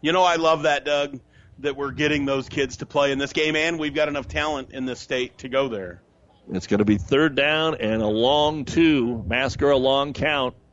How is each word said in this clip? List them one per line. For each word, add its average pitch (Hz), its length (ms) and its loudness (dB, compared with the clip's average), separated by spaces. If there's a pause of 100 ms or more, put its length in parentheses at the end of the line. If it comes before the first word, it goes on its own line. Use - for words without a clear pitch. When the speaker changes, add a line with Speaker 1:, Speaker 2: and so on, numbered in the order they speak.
Speaker 1:
You 156 100 0
know, 185 120 4
I 175 120 4
love 160 280 2
that, 147 220 0
Doug, 143 340 -2 (400)
that 139 160 -4
we're 139 160 -6
getting 147 340 0
those 139 220 -2
kids 135 300 -4
to - 80 -10
play 143 260 0
in 135 60 -2
this 139 160 -4
game, 156 220 0
and 165 240 0
we've 151 160 -4
got 151 120 2
enough 143 200 -6
talent 147 440 -4
in 131 140 -8
this 127 140 -6
state 127 400 -6
to 131 100 -12
go 135 180 0
there. 92 340 -8 (500)
Speaker 2:
It's 90 160 -4
gonna 104 180 2
be 104 120 4
third 143 360 2
down 151 420 0
and 110 280 -2
a 104 40 0
long 143 580 2
two. 135 600 2
Masker 135 460 0
a 139 60 4
long 135 360 2
count. 139 420 -2 (180)